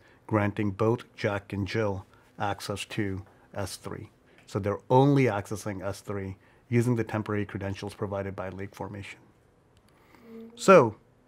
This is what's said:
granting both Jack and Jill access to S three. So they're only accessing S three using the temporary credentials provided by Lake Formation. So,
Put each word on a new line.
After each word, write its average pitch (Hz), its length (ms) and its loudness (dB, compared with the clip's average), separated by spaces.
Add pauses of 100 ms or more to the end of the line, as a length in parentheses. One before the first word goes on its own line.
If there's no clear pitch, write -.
(260)
granting 104 440 2
both 113 340 0 (120)
Jack 101 360 -4
and 98 140 -2
Jill 101 400 -4 (340)
access 101 460 -6
to 98 360 -4 (320)
S 95 220 -8
three. - 340 -12 (360)
So - 120 -6
they're 101 300 -4
only 135 360 6
accessing 101 600 -4
S 95 160 -6
three 98 360 -8 (320)
using 120 280 2
the 113 80 0
temporary 107 400 -4
credentials 98 500 -8
provided 98 400 -6
by 92 140 -8
Lake 95 260 -12
Formation. 101 440 -12 (1400)
So, 139 420 8 (320)